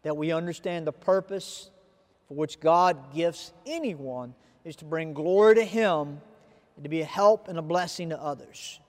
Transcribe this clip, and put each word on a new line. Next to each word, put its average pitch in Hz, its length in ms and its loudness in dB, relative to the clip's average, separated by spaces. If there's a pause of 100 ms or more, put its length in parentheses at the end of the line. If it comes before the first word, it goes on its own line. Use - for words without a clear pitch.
that 151 140 -4
we 156 160 -2
understand 170 540 -4
the 151 60 -2
purpose - 760 -4 (560)
for 139 80 -16
which 147 240 -4
God 160 560 2
gifts 170 380 -4 (140)
anyone 139 680 -8 (300)
is 160 120 -14
to 156 100 -20
bring 160 260 -6
glory 190 440 6
to 226 80 6
Him 170 560 0 (560)
and 147 80 -18
to 147 40 -10
be 160 140 -2
a - 20 -2
help 208 440 2
and 175 100 -6
a 165 40 -6
blessing 170 460 -4
to 156 120 -8
others. - 680 -12